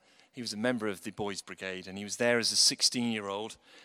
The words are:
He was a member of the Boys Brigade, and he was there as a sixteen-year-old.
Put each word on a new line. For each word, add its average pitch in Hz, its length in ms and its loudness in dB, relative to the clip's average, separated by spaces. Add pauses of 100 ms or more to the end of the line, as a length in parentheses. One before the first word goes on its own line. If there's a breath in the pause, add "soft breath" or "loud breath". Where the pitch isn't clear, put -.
(320 soft breath)
He 127 100 -12
was 107 100 -6
a 104 60 -6
member 117 280 0
of 98 160 -2
the 107 100 -6
Boys 101 280 -4
Brigade, 92 460 -10
and 95 100 -10
he 101 80 -6
was 98 120 -8
there 120 220 4
as 107 140 2
a 101 40 0
sixteen-year-old. 110 1000 2 (280 loud breath)